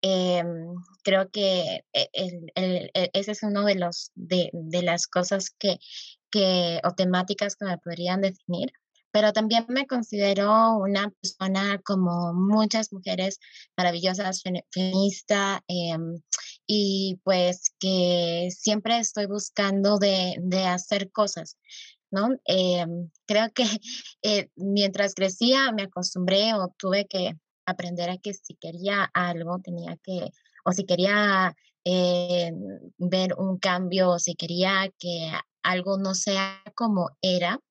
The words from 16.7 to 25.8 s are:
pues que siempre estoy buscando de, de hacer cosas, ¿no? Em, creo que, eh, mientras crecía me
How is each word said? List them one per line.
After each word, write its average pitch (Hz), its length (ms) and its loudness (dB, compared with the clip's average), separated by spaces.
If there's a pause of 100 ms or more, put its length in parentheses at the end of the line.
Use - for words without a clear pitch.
pues 180 560 2
que 175 720 2
siempre 214 480 0
estoy 208 260 -2
buscando 202 720 2
de, 190 440 2
de 185 240 0
hacer 190 460 -2
cosas, 196 460 -2 (540)
¿no? 202 180 2 (160)
Em, 175 640 0 (180)
creo 220 260 2
que, 247 120 2 (580)
eh, 208 320 0
mientras 196 600 0
crecía 240 560 2
me 208 120 -2